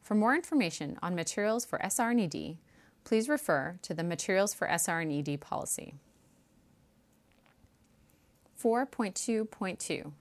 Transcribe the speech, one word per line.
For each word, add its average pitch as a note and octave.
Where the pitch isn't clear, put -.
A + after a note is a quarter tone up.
For -
more G#3+
information G#3
on F3+
materials G#3
for -
S G3
R A#3
and A#3+
E F#3+
D, D#3
please A3+
refer F3
to -
the E3
Materials F#3+
for -
S -
R E3+
and D#3+
E D3
D C#3+
policy. -
Four A#3+
point A3
two A3
point F#3+
two. D3+